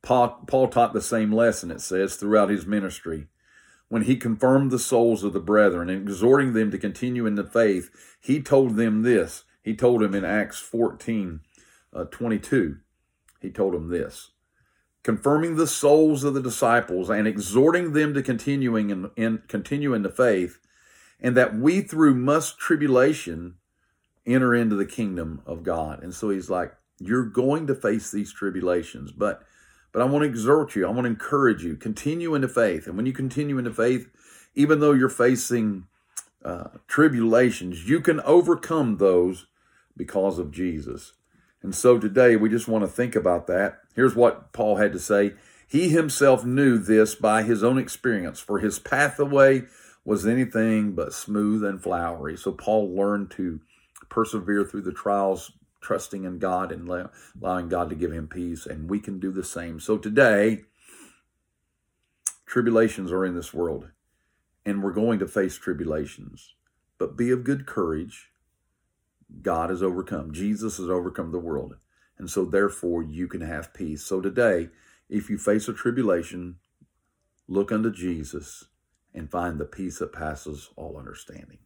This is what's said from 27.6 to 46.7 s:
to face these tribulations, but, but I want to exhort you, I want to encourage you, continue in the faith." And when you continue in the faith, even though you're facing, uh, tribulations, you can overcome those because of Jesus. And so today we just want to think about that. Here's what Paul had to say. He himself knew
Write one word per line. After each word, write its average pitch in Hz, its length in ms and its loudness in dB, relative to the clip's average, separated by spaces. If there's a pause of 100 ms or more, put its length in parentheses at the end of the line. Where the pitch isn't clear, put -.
to 135 80 0
face 107 340 -2
these 101 240 -6
tribulations, 90 800 -4
but, - 320 -4 (480)
but 113 100 0
I - 40 4
want 147 180 2
to 147 60 0
exhort 135 460 2
you, 92 120 2
I - 20 0
want 123 160 0
to 117 60 0
encourage 117 520 2
you, 82 120 -6
continue 160 580 -4
in 143 80 0
the 127 60 -2
faith." 98 400 0
And 87 100 -8
when 113 80 -2
you 131 80 -2
continue 135 460 -4
in 123 60 -4
the 113 60 -6
faith, 117 380 0 (460)
even 147 240 6
though 147 140 6
you're 127 160 4
facing, 117 760 2 (580)
uh, 87 260 -10 (180)
tribulations, 113 1000 2
you 151 140 2
can 156 200 2
overcome 156 760 4
those 90 480 4 (500)
because 95 440 -2
of 78 100 -6
Jesus. 78 640 -8 (480)
And 98 120 -8
so 123 240 6
today 110 380 6
we 107 140 4
just 117 180 -2
want 110 160 0
to 92 60 -2
think 123 260 -4
about 87 320 0
that. 92 360 -2 (120)
Here's 117 220 4
what 120 340 4
Paul 107 240 0
had 101 160 2
to 95 80 -6
say. 101 360 2 (300)
He 175 220 0
himself 139 560 4
knew 127 340 4